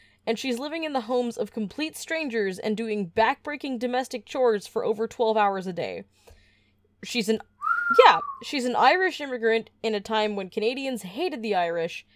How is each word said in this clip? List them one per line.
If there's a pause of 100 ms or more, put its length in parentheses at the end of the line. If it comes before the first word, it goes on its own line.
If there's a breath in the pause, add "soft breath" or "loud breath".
(280 soft breath)
And
she's
living
in
the
homes
of
complete
strangers
and
doing
backbreaking
domestic
chores
for
over
twelve
hours
a
day. (1000 soft breath)
She's
an, (680)
yeah, (260)
she's
an
Irish
immigrant (120)
in
a
time
when
Canadians
hated
the
Irish,